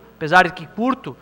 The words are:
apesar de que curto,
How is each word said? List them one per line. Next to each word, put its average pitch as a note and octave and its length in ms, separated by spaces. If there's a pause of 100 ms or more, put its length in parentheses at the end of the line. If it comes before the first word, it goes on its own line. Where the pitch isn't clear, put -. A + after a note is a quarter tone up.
(180)
apesar F3 280
de F3 80
que D#3+ 140
curto, G#3+ 540